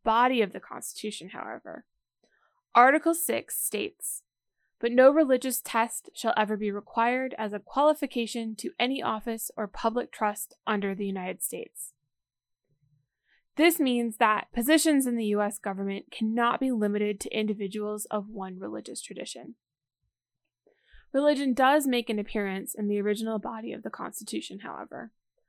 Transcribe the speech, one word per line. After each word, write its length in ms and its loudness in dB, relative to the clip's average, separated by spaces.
body 400 4
of 100 -4
the 60 -8
Constitution, 680 -12
however. 560 -12
Article 400 6
six 420 -4
states, 640 -6
"But 120 0
no 180 10
religious 520 4
test 520 -2
shall 240 -2
ever 180 0
be 140 -2
required 680 -2
as 140 -6
a 60 -6
qualification 1000 0
to 220 -8
any 220 0
office 560 -6
or 80 -4
public 460 -4
trust 420 -4
under 260 -2
the 140 -6
United 340 -6
States." 540 -12
This 240 6
means 360 0
that 360 2
positions 520 4
in 120 0
the 80 -2
U 160 0
S 180 -2
government 500 -6
cannot 520 0
be 100 0
limited 480 0
to 180 -6
individuals 680 -4
of 240 -6
one 280 -10
religious 440 -12
tradition. 540 -14
Religion 420 2
does 320 4
make 240 0
an 80 -2
appearance 560 -4
in 140 -4
the 140 0
original 380 -2
body 340 -8
of 100 -12
the 60 -8
Constitution, 720 -10
however. 520 -12